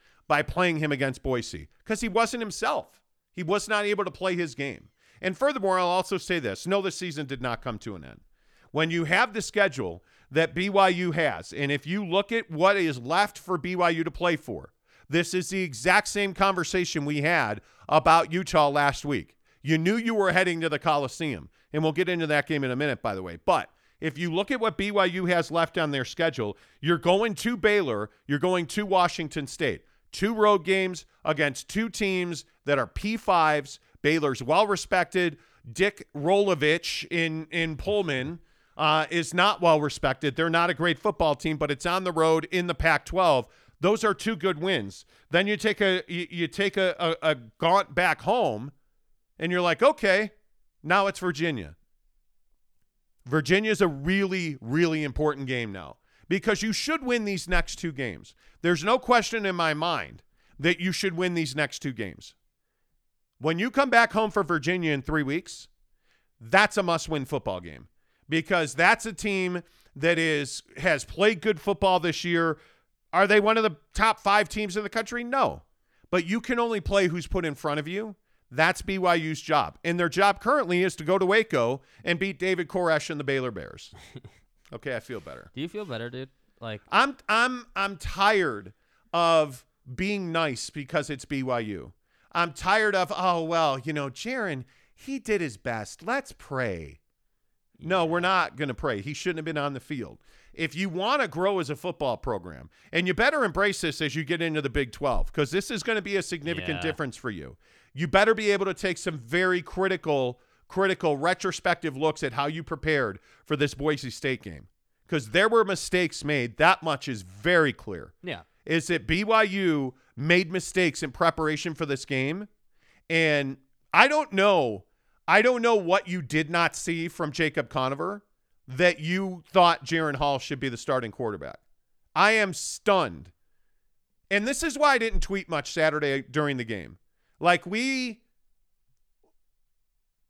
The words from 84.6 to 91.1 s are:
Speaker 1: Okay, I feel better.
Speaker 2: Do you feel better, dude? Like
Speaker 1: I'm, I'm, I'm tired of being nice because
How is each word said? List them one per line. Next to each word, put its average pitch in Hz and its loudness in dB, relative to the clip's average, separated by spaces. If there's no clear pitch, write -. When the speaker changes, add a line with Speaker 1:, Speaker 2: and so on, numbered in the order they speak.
Speaker 1:
Okay, 123 -8
I 113 -6
feel 117 -12
better. 69 -16
Speaker 2:
Do 131 -10
you 160 -4
feel 208 -10
better, 120 -8
dude? 127 -12
Like 110 -10
Speaker 1:
I'm, 262 2
I'm, 240 0
I'm 196 -2
tired 160 0
of 165 2
being 190 -2
nice 160 -2
because 147 -4